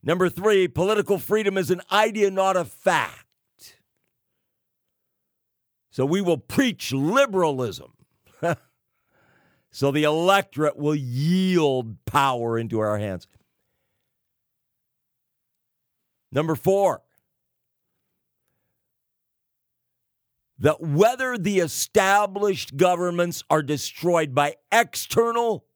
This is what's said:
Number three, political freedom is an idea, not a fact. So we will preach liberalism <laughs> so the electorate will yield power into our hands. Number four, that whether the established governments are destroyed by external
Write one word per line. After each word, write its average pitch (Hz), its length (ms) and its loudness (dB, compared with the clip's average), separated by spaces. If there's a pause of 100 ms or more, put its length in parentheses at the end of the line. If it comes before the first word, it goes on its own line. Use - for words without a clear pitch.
Number 180 260 0
three, 190 400 0
political 196 500 0
freedom 202 380 -2
is 170 140 -2
an 180 100 -2 (100)
idea, 214 400 2
not 190 260 0
a 175 80 -2
fact. - 600 -2 (2750)
So 131 140 -2
we 170 160 0
will 175 180 0
preach - 540 -2
liberalism 143 1000 0 (500)
<laughs> - 1300 -10
so 139 200 -2
the 147 140 0
electorate 156 720 0
will 147 180 -2
yield 143 1080 0
power 120 540 0
into 113 220 -4
our 107 180 0
hands. 98 280 -6 (3000)
Number 156 240 -2
four, 190 480 0 (3500)
that 147 220 2
whether 240 560 2
the 196 220 0
established 196 1160 0
governments 175 760 0
are 151 120 2
destroyed 151 720 -2
by 143 200 0 (160)
external 233 1040 0